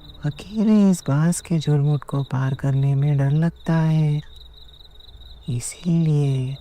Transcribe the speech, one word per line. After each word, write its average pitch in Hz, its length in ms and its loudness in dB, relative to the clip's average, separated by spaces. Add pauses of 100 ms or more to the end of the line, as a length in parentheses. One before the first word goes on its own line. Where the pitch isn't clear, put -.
(260)
अकेले 208 640 2
इस 180 180 2
बांस 156 320 2
के - 180 -2
झुरमुट 147 460 0
को 139 180 -4
पार 135 320 -2
करने 139 400 0
में 143 240 2
डर 139 120 2
लगता 165 440 0
है, 156 460 2 (1300)
इसीलिए। 143 1120 -2